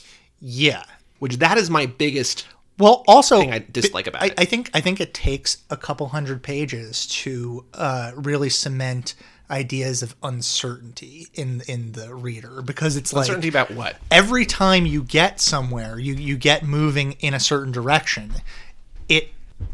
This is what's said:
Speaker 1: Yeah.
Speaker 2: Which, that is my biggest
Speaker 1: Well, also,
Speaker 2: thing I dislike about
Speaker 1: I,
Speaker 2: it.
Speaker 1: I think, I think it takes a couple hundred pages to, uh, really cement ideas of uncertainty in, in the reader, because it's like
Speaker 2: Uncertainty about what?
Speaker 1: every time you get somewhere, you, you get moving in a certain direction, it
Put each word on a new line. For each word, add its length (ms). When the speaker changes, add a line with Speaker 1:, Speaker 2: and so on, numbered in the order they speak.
Speaker 1:
Yeah. 420
Speaker 2:
Which, 180
that 180
is 140
my 160
biggest 580
Speaker 1:
Well, 300
also, 300
Speaker 2:
thing 160
I 60
dislike 460
about 160
Speaker 1:
I, 40
Speaker 2:
it. 120
Speaker 1:
I 60
think, 300
I 60
think 200
it 140
takes 440
a 60
couple 320
hundred 340
pages 640
to, 640
uh, 440
really 340
cement 640
ideas 540
of 120
uncertainty 1080
in, 360
in 240
the 220
reader, 480
because 340
it's 160
like 100
Speaker 2:
Uncertainty 260
about 220
what? 260
Speaker 1:
every 340
time 400
you 200
get 360
somewhere, 600
you, 140
you 220
get 280
moving 560
in 120
a 80
certain 320
direction, 600
it 200